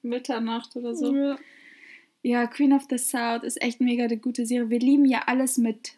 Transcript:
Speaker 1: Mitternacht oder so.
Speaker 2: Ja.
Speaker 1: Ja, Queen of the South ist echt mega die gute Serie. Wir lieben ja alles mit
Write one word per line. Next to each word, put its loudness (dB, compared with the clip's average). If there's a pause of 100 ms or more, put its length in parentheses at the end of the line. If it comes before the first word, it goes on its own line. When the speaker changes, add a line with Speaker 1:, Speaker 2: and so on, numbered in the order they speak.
Speaker 1:
Mitternacht -6
oder -8
so. -2
Speaker 2:
Ja. -2 (840)
Speaker 1:
Ja, 0
Queen 2
of 2
the -2
South -4
ist -6
echt -4
mega 2
die -2
gute -4
Serie. -2
Wir 2
lieben 6
ja 2
alles 0
mit -2